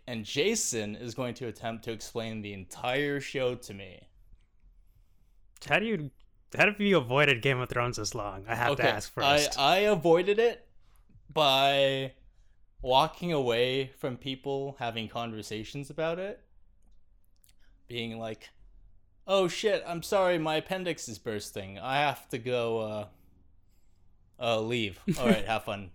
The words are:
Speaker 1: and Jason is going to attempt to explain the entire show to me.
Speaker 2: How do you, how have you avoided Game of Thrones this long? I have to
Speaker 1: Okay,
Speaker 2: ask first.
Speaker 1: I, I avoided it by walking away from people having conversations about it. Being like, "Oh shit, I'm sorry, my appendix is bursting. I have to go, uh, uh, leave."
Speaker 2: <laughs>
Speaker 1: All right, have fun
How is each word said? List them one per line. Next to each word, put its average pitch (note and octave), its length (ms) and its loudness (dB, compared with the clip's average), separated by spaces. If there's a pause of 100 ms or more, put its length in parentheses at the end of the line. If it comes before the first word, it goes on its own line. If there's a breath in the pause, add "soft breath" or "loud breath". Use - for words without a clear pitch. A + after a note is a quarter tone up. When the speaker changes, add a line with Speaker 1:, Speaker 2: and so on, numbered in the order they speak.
Speaker 1:
and A#2 160 -8
Jason B2 720 -2
is A#2 200 -10
going B2 200 -6
to B2+ 120 -8
attempt A2+ 380 -8
to A#2+ 60 -6
explain A2 500 -8
the G2+ 120 -8
entire C3+ 680 -4
show C3 360 -2
to A#2+ 180 -14
me. F#2+ 340 -16 (1600)
Speaker 2:
How D3 120 4
do G#3 60 0
you, F3 260 -4 (460)
how D#3 100 6
have G#3 120 0
you G3+ 180 6
avoided C3 440 4
Game C3+ 180 2
of B2 100 -4
Thrones A#2+ 280 -2
this G#2+ 180 -4
long? G2+ 320 -8
I A#2 80 -2
have A#2+ 120 0 (100)
to A#2+ 60 0
Speaker 1:
Okay, - 60 4
Speaker 2:
ask G#2 240 -4
first. C#3+ 460 2
Speaker 1:
I, C#3+ 160 4
I - 40 4
avoided F#3 600 4
it A#3 260 0 (680)
by C3+ 840 4 (680)
walking D3+ 520 4
away B2+ 640 2
from B2+ 200 -6
people C#3 640 -6
having A2+ 300 -4
conversations A2 800 -8
about D#3+ 280 -4
it. G3 220 -10 (1500)
Being A#2 300 -8
like, A2+ 320 -12 (800)
"Oh F#3+ 220 4
shit, G3 360 0
I'm E3+ 160 -6
sorry, F#3 380 4
my D#3 160 0
appendix F3 540 -4
is G#2+ 100 -12
bursting. G2+ 580 -8
I C3 200 -2
have C#3+ 320 0
to C#3 100 -4
go, A#2 400 0
uh, G#2+ 280 -4 (1300)
uh, A#2 220 0
leave." A2 380 -2 (100)
Speaker 2:
<laughs> E3 100 -2
Speaker 1:
All B2 80 2
right, G#2+ 180 4
have A2 200 -2
fun G2+ 300 -8